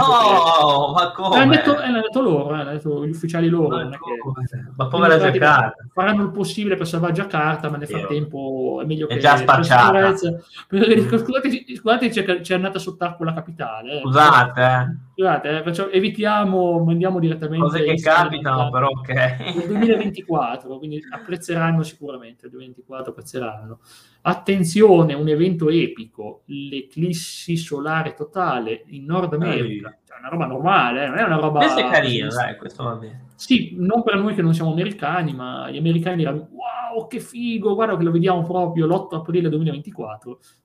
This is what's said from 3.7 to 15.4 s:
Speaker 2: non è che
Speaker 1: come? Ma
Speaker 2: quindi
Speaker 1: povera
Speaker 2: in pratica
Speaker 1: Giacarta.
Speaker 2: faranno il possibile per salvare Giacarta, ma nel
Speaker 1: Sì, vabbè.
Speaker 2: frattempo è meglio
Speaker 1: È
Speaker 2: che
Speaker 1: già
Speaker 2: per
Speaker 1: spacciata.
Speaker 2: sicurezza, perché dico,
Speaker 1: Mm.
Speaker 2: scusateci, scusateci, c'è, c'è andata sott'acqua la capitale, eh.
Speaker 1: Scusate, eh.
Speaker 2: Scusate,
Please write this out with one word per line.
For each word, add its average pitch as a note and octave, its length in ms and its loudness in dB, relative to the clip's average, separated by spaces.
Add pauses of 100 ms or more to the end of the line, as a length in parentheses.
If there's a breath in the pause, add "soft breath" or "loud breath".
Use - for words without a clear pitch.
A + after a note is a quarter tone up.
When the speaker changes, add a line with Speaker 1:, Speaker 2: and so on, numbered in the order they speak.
Speaker 2:
non C3 100 -10
è C#3 40 -14
che A#2+ 220 -10
Speaker 1:
come? C3 260 -8
Ma - 420 -6
Speaker 2:
quindi - 40 -8
Speaker 1:
povera E3+ 240 4
Speaker 2:
in D#3 40 6
pratica C#3+ 280 2
Speaker 1:
Giacarta. B2 460 2
Speaker 2:
faranno G3+ 300 2
il F#3+ 80 -2
possibile G3+ 440 -4
per E3+ 120 -4
salvare E3+ 260 -2
Giacarta, D#3 580 -2
ma C#3+ 60 -6
nel C#3+ 100 -10
Speaker 1:
Sì, - 60 -10
vabbè. E3 120 -6
Speaker 2:
frattempo C3+ 760 -6
è - 20 -6
meglio D#3 220 -4
Speaker 1:
È B2 80 -4
Speaker 2:
che C3+ 40 -2
Speaker 1:
già C#3+ 140 6
Speaker 2:
per C3+ 80 4
Speaker 1:
spacciata. C3 420 6 (320)
Speaker 2:
sicurezza, E3+ 280 -4 (240 loud breath)
perché G#3+ 280 4
dico, A3+ 200 2
Speaker 1:
Mm. A3 40 0
Speaker 2:
scusateci, C4 560 -4
scusateci, A3+ 480 0
c'è, F3+ 180 -2
c'è F3 120 -6
andata F#3+ 240 -2
sott'acqua F3 480 -8
la D#3+ 80 -2
capitale, C3+ 640 -10
eh. C#3 40 -8
Speaker 1:
Scusate, C3 600 6
eh. B2+ 440 2 (120)
Speaker 2:
Scusate, D#3 400 0